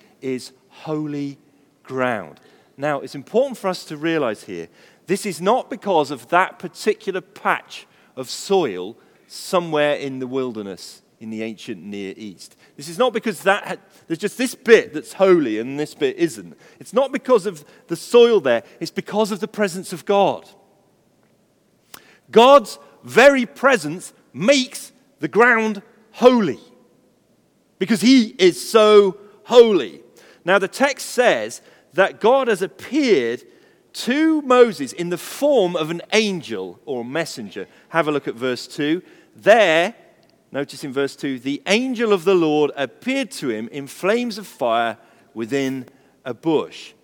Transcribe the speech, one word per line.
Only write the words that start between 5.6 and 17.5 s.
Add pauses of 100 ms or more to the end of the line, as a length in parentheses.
because
of
that
particular
patch (300)
of
soil (300)
somewhere
in
the
wilderness (200)
in
the
ancient
Near
East. (180)
This
is
not
because
that
had, (260)
there's
just
this
bit
that's
holy
and
this
bit
isn't. (200)
It's
not
because
of (240)